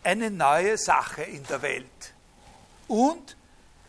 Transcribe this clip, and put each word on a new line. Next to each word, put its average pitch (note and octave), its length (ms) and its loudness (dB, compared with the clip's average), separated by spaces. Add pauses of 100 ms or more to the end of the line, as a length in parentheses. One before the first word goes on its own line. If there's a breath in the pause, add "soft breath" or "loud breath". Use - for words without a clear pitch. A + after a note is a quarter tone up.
eine G#3+ 280 0
neue F3 460 2
Sache D3 460 0
in D3 220 -12
der C#3 180 -6
Welt B2+ 500 -8 (760)
und C4 480 0 (520)